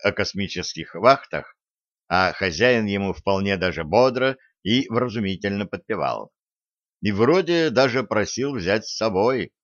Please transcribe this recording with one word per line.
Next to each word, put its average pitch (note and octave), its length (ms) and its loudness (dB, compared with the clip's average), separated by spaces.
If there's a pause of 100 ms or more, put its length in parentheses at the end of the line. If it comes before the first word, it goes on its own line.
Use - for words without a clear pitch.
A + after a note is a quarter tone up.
о G2+ 100 2
космических F2+ 840 -6
вахтах, G2 640 2 (500)
а F2+ 240 2
хозяин A2 540 0
ему G2 260 -2
вполне G2 460 0
даже E2 260 -2
бодро B2+ 540 2 (240)
и A#2+ 260 0
вразумительно G#2 800 -4
подпевал. C2+ 680 -6 (680)
И G#2 100 0
вроде D#3+ 560 2
даже B2+ 340 2
просил A2+ 520 -2
взять G#2 320 0
с - 100 -12
собой A2 560 0 (120)